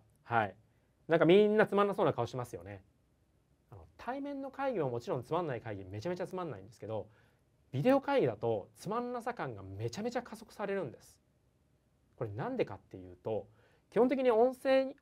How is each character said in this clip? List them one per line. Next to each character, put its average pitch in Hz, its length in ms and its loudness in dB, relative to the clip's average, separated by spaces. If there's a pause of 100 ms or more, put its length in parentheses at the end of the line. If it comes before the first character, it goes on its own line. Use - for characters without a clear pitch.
(240)
は 113 220 2
い。 95 100 -8 (520)
な 165 100 4
ん - 20 6
か 160 60 8
み 202 220 10
ん 214 100 4
な 214 100 8
つ 202 80 -2
ま 202 80 6
ん 202 40 2
な 196 60 -2
そ 202 100 0
う - 20 4
な 135 80 4
顔 120 120 0
し 123 100 -10
ま 123 100 -4
す - 80 -14
よ 85 100 -12
ね。 98 200 -14 (880)
あ - 40 -20
の、 95 60 -18 (160)
対 262 220 -6
面 277 220 -8
の 269 80 -8
会 269 240 -2
議 202 60 -2
も 139 100 2
も 120 100 -2
ち - 100 -12
ろ 156 80 -2
ん 120 60 -6
つ - 80 -8
ま 170 100 0
ん 170 60 -2
な 135 80 -4
い 110 60 -8
会 107 160 -8
議、 95 80 -12
め 101 160 -8
ち 175 60 -6
ゃ - 20 -2
め 180 60 -2
ち 185 60 -8
ゃ 175 60 -6
つ - 80 -10
ま 185 80 -4
ん 165 60 -6
な 110 80 -10
い 95 60 -16
ん - 20 -18
で 110 80 -20
す - 60 -20
け 104 80 -12
ど、 107 200 -6 (640)
ビ 131 120 -4
デ 254 100 6
オ 277 80 4
会 277 200 2
議 151 60 4
だ 107 80 0
と 110 400 -2
つ - 140 -12
ま 220 100 -2
ん 247 140 -6
な 240 80 -6
さ 240 140 -6
感 139 180 -6
が 98 80 -12
め 98 280 -8
ち - 100 -10
ゃ - 20 -6
め 233 80 -4
ち 240 80 -6
ゃ 240 60 -4
加 - 120 -14
速 - 180 -18
さ 208 120 -8
れ 196 80 -2
る 190 120 -2
ん 117 60 -8
で - 80 -18
す。 - 200 -20 (960)
こ - 80 -8
れ 110 80 -8
な 131 160 -8
ん 254 100 -6
で - 80 2
か 101 100 -12
っ 92 40 -18
て - 180 -18
い 92 140 -14
う 87 60 -18
と、 110 280 -4 (460)
基 - 80 0
本 247 100 6
的 269 140 0
に 254 80 4
音 240 240 4
声、 269 460 2